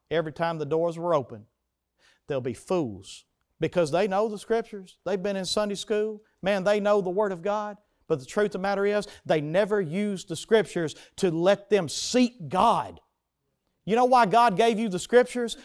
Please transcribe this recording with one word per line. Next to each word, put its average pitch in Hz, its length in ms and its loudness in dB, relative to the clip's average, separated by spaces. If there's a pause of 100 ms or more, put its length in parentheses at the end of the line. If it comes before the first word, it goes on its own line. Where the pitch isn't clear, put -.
(100)
Every 156 220 -2
time 165 260 -4
the 151 80 -6
doors 165 320 -2
were 170 160 0
open, 113 320 -4 (800)
they'll 139 140 -4
be 120 140 -4
fools 117 680 -6 (360)
because 160 320 0
they 190 160 0
know 202 200 0
the 208 80 -8
Scriptures. 214 720 -6
They've 185 160 -4
been 202 140 -4
in 190 80 -6
Sunday 208 320 -2
school. 214 480 -4 (180)
Man, 190 220 0
they 208 160 2
know 208 200 2
the 180 80 -2
Word 196 220 0
of 175 100 -8
God. 208 360 -4 (320)
But 156 100 0
the 131 80 -16
truth 208 200 0
of 202 60 -4
the 196 60 -6
matter 196 260 0
is, 202 220 0 (180)
they 165 160 2
never 190 400 0
use 190 440 -4
the 170 100 -10
Scriptures 175 640 0 (220)
to 185 120 2
let 175 400 0
them 185 180 2
seek 240 600 0
God. 165 520 2 (840)
You 202 100 2
know 247 80 4
why 247 220 6
God 214 320 4
gave 226 200 4
you 226 120 -2
the 175 80 -4
Scriptures? 247 680 2